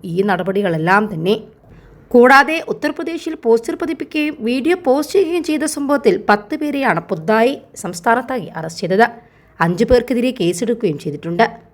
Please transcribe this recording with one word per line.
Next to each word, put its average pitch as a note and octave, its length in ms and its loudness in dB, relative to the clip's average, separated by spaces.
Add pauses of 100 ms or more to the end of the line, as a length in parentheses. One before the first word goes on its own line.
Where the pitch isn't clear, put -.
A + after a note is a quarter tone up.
(120)
ഈ E3+ 40 -4 (140)
നടപടികളെല്ലാം F#3 800 0
തന്നെ. F3 240 -2 (760)
കൂടാതെ C4+ 440 6 (160)
ഉത്തർപ്രദേശിൽ D#4+ 640 -6 (100)
പോസ്റ്റർ A#3 340 2
പതിപ്പിക്കുകയും D4+ 560 -4 (140)
വീഡിയോ C#4 280 0 (100)
പോസ്റ്റ് D4 280 0
ചെയ്യുകയും F4 320 0
ചെയ്ത D4+ 160 -2 (120)
സംഭവത്തിൽ C#4 400 2 (120)
പത്ത് G#3 340 0
പേരെയാണ് C4+ 460 -2
പുതുതായി G#3+ 480 0 (280)
സംസ്ഥാനത്തായി A#3 600 -2 (140)
അറസ്റ്റ് E3 240 -10
ചെയ്തത്. G3 240 4 (580)
അഞ്ചു F3 260 2
പേർക്കെതിരെ B3 400 2 (100)
കേസെടുക്കുകയും F3 640 -2
ചെയ്തിട്ടുണ്ട്. D#3+ 420 -2 (260)